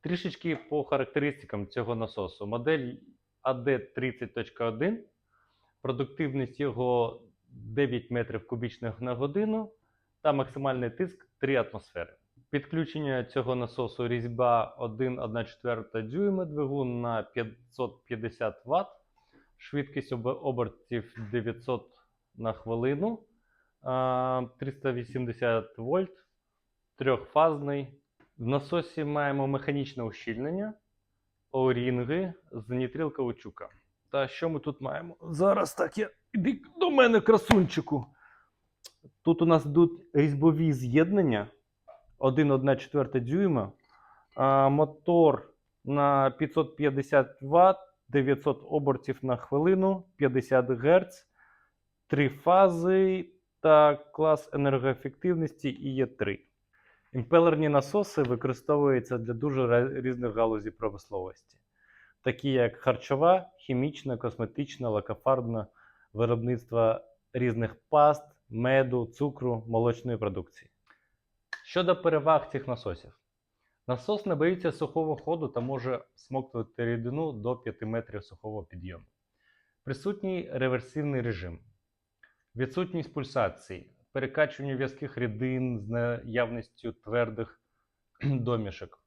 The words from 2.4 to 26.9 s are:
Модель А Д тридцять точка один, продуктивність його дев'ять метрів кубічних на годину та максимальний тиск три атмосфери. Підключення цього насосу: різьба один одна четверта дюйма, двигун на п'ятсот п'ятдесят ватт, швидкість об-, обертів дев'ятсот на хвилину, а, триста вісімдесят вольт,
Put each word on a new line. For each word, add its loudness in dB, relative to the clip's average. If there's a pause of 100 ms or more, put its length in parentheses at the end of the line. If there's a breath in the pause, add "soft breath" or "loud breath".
Модель -4 (480)
А -2
Д 0
тридцять -8
точка -6
один, -2 (760)
продуктивність -4
його 0 (280)
дев'ять -4
метрів -4
кубічних -8
на -4
годину -2 (500)
та 2
максимальний -2
тиск -8 (120)
три 0
атмосфери. -6 (340)
Підключення -4
цього -4
насосу: -6
різьба 0
один -4
одна -6
четверта -6
дюйма, -2
двигун -4
на -2
п'ятсот -8
п'ятдесят -8
ватт, -2 (640 soft breath)
швидкість -8
об-, -6 (160)
обертів -6 (180)
дев'ятсот -4 (460)
на -4
хвилину, -4 (600)
а, -2 (160)
триста -6
вісімдесят -4
вольт, -2 (840)